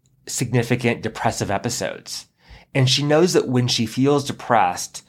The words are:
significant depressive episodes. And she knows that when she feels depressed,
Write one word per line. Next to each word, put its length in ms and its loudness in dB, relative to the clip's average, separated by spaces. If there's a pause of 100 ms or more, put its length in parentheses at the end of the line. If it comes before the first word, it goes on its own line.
(260)
significant 760 -2
depressive 480 -4
episodes. 800 -6 (460)
And 140 4
she 140 0
knows 320 4
that 140 4
when 200 2
she 160 0
feels 400 2
depressed, 840 -2